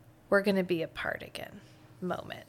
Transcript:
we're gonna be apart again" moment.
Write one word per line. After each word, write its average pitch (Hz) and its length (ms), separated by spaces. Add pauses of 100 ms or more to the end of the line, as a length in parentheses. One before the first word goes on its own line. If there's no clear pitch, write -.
(300)
we're 196 120
gonna 190 220
be 175 180
apart - 420
again" - 380 (380)
moment. - 500